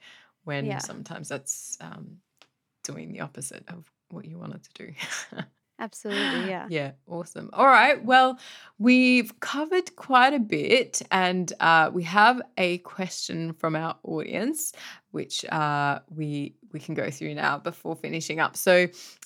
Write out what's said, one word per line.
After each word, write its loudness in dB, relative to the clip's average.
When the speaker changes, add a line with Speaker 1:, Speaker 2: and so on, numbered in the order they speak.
Speaker 1:
when -6
Speaker 2:
Yeah. -6
Speaker 1:
sometimes -14
that's, -10
um, -18
doing -12
the -10
opposite -14
of -18
what -16
you -16
wanted -16
to -20
do. -18
<laughs> -10
Speaker 2:
Absolutely, -6
yeah. -6
Speaker 1:
Yeah, -4
awesome. -12
All 6
right, 8
well, 6
we've 4
covered -2
quite 4
a 0
bit, 0
and, 0
uh, 6
we -2
have 4
a 0
question -8
from -2
our -4
audience, -6
which, -8
uh, 0
we, -8
we -10
can -8
go -4
through -10
now -2
before -8
finishing -8
up. 0
So 6